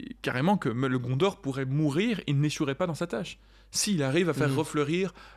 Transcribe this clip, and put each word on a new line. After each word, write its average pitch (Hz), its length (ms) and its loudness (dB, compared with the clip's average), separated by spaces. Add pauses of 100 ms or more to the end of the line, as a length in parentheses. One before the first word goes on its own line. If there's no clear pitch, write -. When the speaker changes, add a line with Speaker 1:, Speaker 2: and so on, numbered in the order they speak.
(220)
Speaker 1:
carrément 160 360 2
que 147 120 -2
me-, 123 180 0
le 127 120 0
Gondor 135 420 0
pourrait 135 240 -4
mourir, 156 600 0
il 139 120 2
n'échouerait 147 360 0
pas 185 120 -2
dans 170 80 -2
sa 175 120 -4
tâche. 208 320 -6 (320)
S'il 190 320 0
arrive 160 260 2
à 151 40 2
faire 143 160 2
Speaker 2:
Mhm. 135 80 2
Speaker 1:
refleurir 156 560 0 (240)